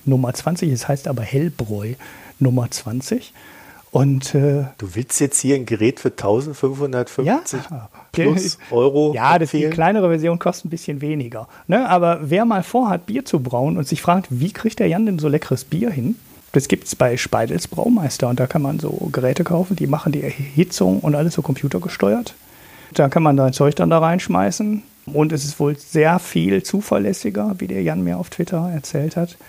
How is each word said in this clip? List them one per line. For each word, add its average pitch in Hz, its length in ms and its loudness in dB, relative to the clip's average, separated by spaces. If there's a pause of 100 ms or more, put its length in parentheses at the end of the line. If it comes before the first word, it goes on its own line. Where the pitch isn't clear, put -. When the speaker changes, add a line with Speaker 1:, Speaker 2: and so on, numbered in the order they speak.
Speaker 1:
Nummer 131 280 2
zwanzig, 165 380 -2
es 120 160 -2
heißt 139 220 -2
aber 120 140 -4
Hellbräu 117 720 -4 (440)
Nummer 123 320 2
zwanzig. - 640 -6 (560)
Und, 135 460 2
äh, 143 300 2 (120)
Speaker 2:
Du 92 180 -12
willst 127 260 -4
jetzt 139 180 0
hier 135 160 2
ein 131 100 -2
Gerät 110 360 0
für - 120 0
tausendfünfhundertfünfzig 135 1500 -2 (100)
Speaker 1:
Ja. 117 180 -12 (220)
Speaker 2:
plus 165 460 0 (120)
Euro 139 460 2
Speaker 1:
Ja, 139 240 4
das, 160 120 0
die 156 60 0
Speaker 2:
empfehlen? 151 160 0
Speaker 1:
kleinere 180 360 2
Version 170 300 2
kostet - 260 -2
ein 165 40 -10
bisschen 156 300 -8
weniger. 135 480 -6 (200)
Ne? 233 220 2
Aber 170 320 4
wer 160 220 2
mal 220 200 2
vorhat, 226 420 0
Bier 247 180 -4
zu - 160 0
brauen 127 380 0
und 151 100 -2
sich - 140 -4
fragt, 180 280 2
„Wie 135 220 -2
kriegt - 280 -4
der 190 100 4
Jan 180 160 2
denn 190 140 0
so 151 100 0
leckeres 139 340 0
Bier 202 260 -2
hin?“ 160 280 -2 (340)
Das 135 160 2
gibt's - 300 -4
bei 123 180 4
Speidels 127 540 -2
Braumeister 170 580 0
und 123 140 0
da 127 40 2
kann 151 160 0
man 143 180 -2
so 151 320 -4
Geräte 135 340 0
kaufen, 175 320 0
die 147 100 0
machen 147 240 0
die 143 100 -2
Erhitzung 143 800 0
und 151 160 0
alles 160 180 0
so - 80 0
computergesteuert. 180 960 -2 (580)
Da 147 140 4
kann 160 160 2
man 143 140 6
sein 131 160 4
Zeug 147 240 4
dann 175 120 2
da 160 100 6
reinschmeißen 190 840 0 (220)
und 151 260 2
es 143 140 -2
ist 143 160 -8
wohl 147 160 0
sehr 160 420 2
viel 185 420 0
zuverlässiger, 202 960 -2
wie 196 80 -6
der 190 160 -4
Jan 165 200 0
mir - 140 -2
auf 180 120 -8
Twitter 170 440 -4
erzählt 151 420 -4
hat, 170 220 -4 (120)